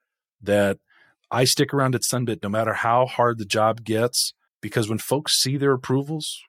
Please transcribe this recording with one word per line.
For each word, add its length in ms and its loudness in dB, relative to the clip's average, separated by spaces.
that 380 2
I 140 2
stick 320 2
around 180 2
at 80 -2
Sunbit 400 -2
no 80 -4
matter 240 0
how 320 2
hard 320 0
the 80 -8
job 380 0
gets, 500 -2
because 280 -2
when 80 -2
folks 420 -2
see 160 0
their 180 2
approvals, 760 -4